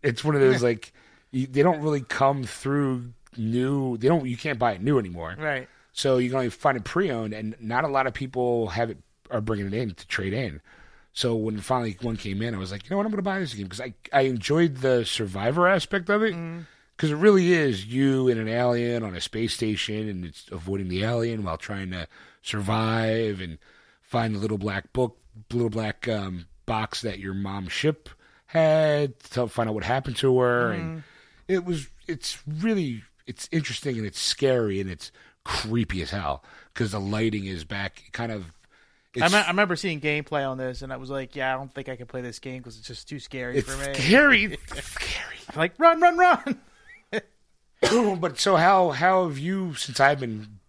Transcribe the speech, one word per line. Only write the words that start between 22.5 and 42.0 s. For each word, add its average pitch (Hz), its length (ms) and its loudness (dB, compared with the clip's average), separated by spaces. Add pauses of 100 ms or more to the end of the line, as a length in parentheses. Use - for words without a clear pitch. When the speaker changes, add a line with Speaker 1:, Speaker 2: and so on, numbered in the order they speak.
Speaker 1:
and 82 160 -10 (440)
find 113 340 -2
the 101 40 -4
little 107 180 -2
black 98 360 -4
book, 127 240 -2 (340)
little 117 180 0
black, 107 380 -6
um, 95 380 -4 (200)
box 110 360 -4
that 101 180 -6
your 98 140 -8
mom's 98 380 -6
ship - 380 -2 (380)
had 156 760 2
to 123 260 -2
find 113 220 -2
out 107 60 -2
what 104 100 -4
happened 131 320 -2
to 131 220 4
her. 123 320 4
And 85 200 -4
Speaker 2:
Mm-hmm. 160 80 -10 (480)
Speaker 1:
it 185 180 0
was, 160 220 -4 (200)
it's - 380 -8
really, 156 580 -2 (220)
it's - 260 -12
interesting 147 460 -2
and 110 80 -4
it's 95 140 -8
scary 117 640 2
and 95 80 -4
it's - 220 -12 (340)
creepy 110 560 -2
as 78 100 -6
hell 78 320 -4 (300)
'cause 110 180 -2
the 104 80 -4
lighting 104 460 -2
is 92 180 -8
back, 98 480 -10
kind 117 200 -6
of. 104 120 -8 (720)
Speaker 2:
I 127 100 0
Speaker 1:
It's 180 80 4
Speaker 2:
me-, 208 60 6
I 180 80 0
remember 180 280 0
seeing 165 260 -4
gameplay 147 460 -2
on 131 100 -6
this, 127 260 -6
and 131 100 -12
I 127 40 -10
was 131 120 -12
like, 135 260 -8
"Yeah, 131 180 -2
I 131 40 -4
don't 135 160 -12
think 135 160 -12
I 131 60 -8
can 120 120 -14